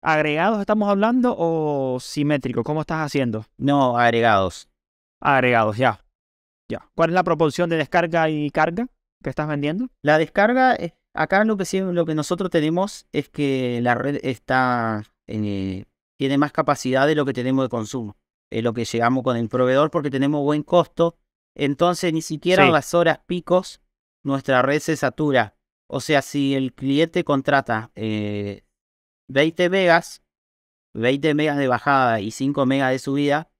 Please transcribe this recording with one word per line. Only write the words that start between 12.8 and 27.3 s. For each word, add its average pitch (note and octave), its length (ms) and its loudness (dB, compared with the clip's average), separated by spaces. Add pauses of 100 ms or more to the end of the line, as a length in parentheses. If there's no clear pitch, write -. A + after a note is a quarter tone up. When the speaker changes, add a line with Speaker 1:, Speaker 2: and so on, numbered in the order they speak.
Speaker 2:
es - 180 -4
que C3 540 -2
la A#2+ 100 2
red C3+ 300 -2
está, A#2+ 800 -2 (240)
eh, G2+ 580 -6 (320)
tiene C3+ 220 0
más D3 120 0
capacidad C3 540 0
de D#3 80 2
lo D3+ 100 2
que C3+ 100 -2
tenemos C3 320 -2
de A#2 40 -6
consumo. A2 480 -8 (340)
Es A2+ 120 -4
lo A#2 100 0
que A#2 120 -4
llegamos A#2+ 380 0
con B2 140 0
el A#2 120 -2
proveedor C3 420 2
porque D3 180 -4
tenemos C#3 320 0
buen D3 220 -2
costo. E3+ 560 0 (360)
Entonces, E3 560 0
ni D#3+ 120 -2
siquiera F3 400 2
Speaker 1:
Sí. F#3 60 6
Speaker 2:
en E3 40 4
las D3+ 220 0
horas E3 320 2
picos, F3+ 540 -2 (420)
nuestra C3+ 400 0
red C#3+ 160 2
se D#3 180 -2
satura. C3 580 0 (320)
O C#3 120 -6
sea, C#3+ 240 2
si C#3 320 -2
el C3 180 -4
cliente D3+ 500 0
contrata, C3+ 680 -2